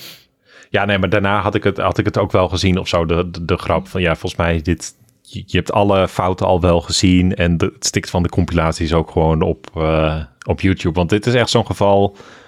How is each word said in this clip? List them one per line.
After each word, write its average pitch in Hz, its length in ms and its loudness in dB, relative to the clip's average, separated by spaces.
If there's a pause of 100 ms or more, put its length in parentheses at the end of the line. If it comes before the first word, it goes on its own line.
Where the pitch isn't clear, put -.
(720)
ja, 101 140 0
nee, 101 140 2
maar 95 100 0
daarna 101 320 2
had 104 140 0
ik 107 100 -2
het, 98 140 0
had 92 200 0
ik 101 60 0
het 101 140 -2
ook 98 140 -2
wel 92 160 2
gezien 90 300 0
of 92 100 -6
zo, 85 180 0
de, 85 240 0
de, 85 140 -12
de 85 120 -2
grap 85 320 -2
van, 95 120 -6
ja, 82 160 0
volgens - 240 -10
mij 85 220 0
dit, 82 320 -4 (280)
je, 90 240 -14
je - 100 -2
hebt - 160 -2
alle 98 360 2
fouten 92 380 -2
al 92 140 2
wel 85 200 4
gezien 90 540 2
en 85 220 2
de, 90 180 0
het - 120 -10
stikt - 240 -4
van 90 120 0
de 85 60 0
compilaties 80 680 0
ook 80 160 0
gewoon 80 320 2
op, - 320 -4
eh, 78 460 0 (260)
op - 140 -2
YouTube. 92 340 0
Want 87 160 0
dit 104 160 0
is 120 80 2
echt 117 160 2
zo'n 113 160 2
geval, 101 500 2 (320)